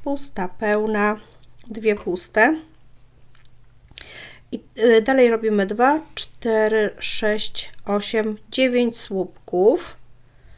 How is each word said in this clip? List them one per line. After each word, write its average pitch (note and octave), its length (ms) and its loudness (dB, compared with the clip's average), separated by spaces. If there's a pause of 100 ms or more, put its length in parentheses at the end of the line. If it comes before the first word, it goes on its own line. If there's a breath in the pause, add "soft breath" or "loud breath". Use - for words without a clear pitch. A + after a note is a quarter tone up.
pusta, - 440 -4
pełna, G#3+ 720 0 (480 loud breath)
dwie G#3+ 280 0
puste. G#3+ 600 0 (2000 loud breath)
I, A3 80 -8 (160)
e, A3+ 260 6
dalej B3+ 280 4
robimy A3 360 0
dwa, A#3+ 340 2 (160)
cztery, A3 840 0
sześć, - 760 -2 (120)
osiem, G#3+ 520 -2 (120)
dziewięć B3 480 0
słupków. F#3+ 1000 0 (600 soft breath)